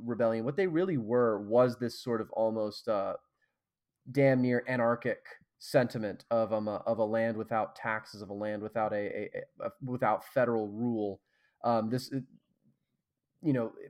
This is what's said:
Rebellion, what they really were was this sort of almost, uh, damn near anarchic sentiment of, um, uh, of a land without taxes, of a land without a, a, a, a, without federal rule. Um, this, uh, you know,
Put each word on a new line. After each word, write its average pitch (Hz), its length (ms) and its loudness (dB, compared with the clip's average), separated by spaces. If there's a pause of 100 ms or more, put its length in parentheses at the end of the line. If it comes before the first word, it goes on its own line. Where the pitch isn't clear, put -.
Rebellion, 113 420 0
what 139 100 -2
they 190 120 2
really 175 300 0
were 113 440 2
was 120 360 4
this 120 220 -6
sort 113 220 -2
of - 100 -8
almost, 110 560 -2
uh, 98 280 0 (960)
damn 135 300 6
near 123 260 4
anarchic 120 580 0 (340)
sentiment 117 720 0
of, 113 220 2
um, 107 140 -2
uh, 101 100 -4 (100)
of 113 120 0
a 110 40 2
land 113 340 0
without 110 380 -2
taxes, - 460 -6
of 98 80 -12
a 101 40 -8
land 104 300 -4
without 107 300 -2
a, - 20 -2
a, 104 340 -4 (300)
a, - 80 -6
a, 107 40 -6 (120)
without 120 400 0
federal 110 460 0
rule. 107 520 -4 (420)
Um, 113 260 2
this, 127 220 -4
uh, 135 100 -4 (1200)
you 151 100 2
know, 117 200 0 (160)